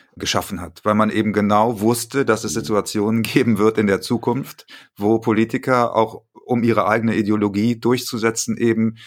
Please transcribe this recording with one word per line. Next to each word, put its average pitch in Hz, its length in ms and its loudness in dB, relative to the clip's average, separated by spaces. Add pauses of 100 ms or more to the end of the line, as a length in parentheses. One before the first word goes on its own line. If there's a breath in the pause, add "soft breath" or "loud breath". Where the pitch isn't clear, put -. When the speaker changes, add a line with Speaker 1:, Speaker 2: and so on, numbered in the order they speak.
(160 loud breath)
Speaker 1:
geschaffen 92 440 -4
hat, 85 240 -14
weil 107 100 2
man 107 160 2
eben 107 220 0
genau 104 480 2
wusste, 120 440 0
dass 110 200 0
es 107 100 -6
Speaker 2:
Mhm. 117 60 -2
Speaker 1:
Situationen 107 640 0
<laughs> - 0 -
geben 113 360 2
wird 110 200 2
in 107 100 2
der 95 120 2
Zukunft, 123 680 -4 (300 loud breath)
wo 107 220 2
Politiker 117 800 0
auch, 110 260 0 (240)
um 120 160 0
ihre 107 240 2
eigene 110 300 2
Ideologie 107 640 0
durchzusetzen, 113 760 -2
eben 113 400 0 (100)